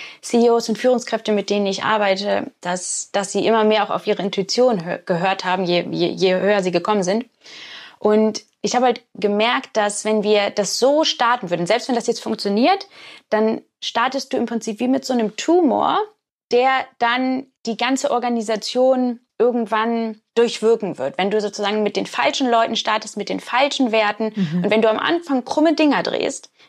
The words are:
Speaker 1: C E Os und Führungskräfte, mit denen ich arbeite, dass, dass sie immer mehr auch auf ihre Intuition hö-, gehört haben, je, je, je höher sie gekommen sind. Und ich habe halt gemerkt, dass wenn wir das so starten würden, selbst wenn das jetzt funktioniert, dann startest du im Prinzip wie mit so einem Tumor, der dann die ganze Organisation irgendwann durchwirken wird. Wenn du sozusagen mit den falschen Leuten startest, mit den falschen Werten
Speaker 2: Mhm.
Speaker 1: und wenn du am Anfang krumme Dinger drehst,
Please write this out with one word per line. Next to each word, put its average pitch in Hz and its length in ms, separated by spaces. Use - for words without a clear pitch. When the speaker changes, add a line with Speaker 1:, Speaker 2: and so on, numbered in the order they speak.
Speaker 1:
C - 160
E 233 120
Os 233 180
und 214 100
Führungskräfte, 233 540
mit 202 180
denen 202 160
ich 196 160
arbeite, 202 800
dass, - 500
dass 196 220
sie 202 120
immer 220 200
mehr 214 180
auch - 80
auf - 160
ihre 202 160
Intuition 196 640
hö-, 175 180
gehört 190 400
haben, 185 200
je, 175 260
je, 165 200
je 185 280
höher 196 240
sie 185 80
gekommen 185 320
sind. 202 240
Und 214 460
ich - 140
habe 247 100
halt 247 160
gemerkt, 214 600
dass 208 280
wenn 214 180
wir 208 280
das - 280
so 285 240
starten 240 480
würden, 170 160
selbst 233 220
wenn 254 80
das 226 100
jetzt 226 160
funktioniert, 226 640
dann 220 320
startest 254 500
du 262 40
im 233 100
Prinzip 220 320
wie 247 80
mit 262 180
so - 80
einem 226 240
Tumor, 320 640
der 247 180
dann 254 460
die 226 100
ganze 254 360
Organisation 240 1080
irgendwann 226 800
durchwirken 226 640
wird. 131 220
Wenn 190 120
du 214 120
sozusagen 208 400
mit 202 140
den 196 100
falschen 277 440
Leuten 233 240
startest, 214 440
mit 196 100
den 190 100
falschen 233 540
Werten 214 420
Speaker 2:
Mhm. 180 300
Speaker 1:
und 202 60
wenn 220 100
du 220 80
am 220 100
Anfang 302 460
krumme 311 300
Dinger 285 280
drehst, - 480